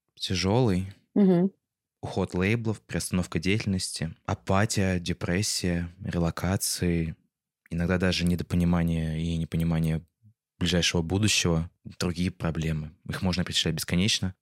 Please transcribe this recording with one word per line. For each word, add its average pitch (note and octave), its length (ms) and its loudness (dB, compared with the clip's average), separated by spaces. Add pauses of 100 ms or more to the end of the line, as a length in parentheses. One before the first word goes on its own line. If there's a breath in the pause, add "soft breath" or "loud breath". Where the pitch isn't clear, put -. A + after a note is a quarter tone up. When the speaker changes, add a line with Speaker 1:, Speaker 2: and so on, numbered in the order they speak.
(160)
Speaker 1:
тяжёлый. F#2+ 720 2 (260)
Speaker 2:
Мгм. F#3 380 4 (500)
Speaker 1:
Уход - 340 -4
лейблов, A2 460 0
приостановка - 580 -2
деятельности, F#2 760 -2 (100)
апатия, G2 720 0
депрессия, F2 920 -2 (120)
релокации, F2 1160 -2 (520)
иногда E2+ 280 0
даже F2 260 2
недопонимание E2+ 1000 2
и E2+ 140 -2
непонимание E2 680 0 (560)
ближайшего F2 440 2
будущего, F2 680 2 (300)
другие F2+ 320 -2
проблемы. D#2 600 -4 (180)
Их - 120 -6
можно F2+ 220 0
перечислять D#2+ 320 0
бесконечно. F#2 680 0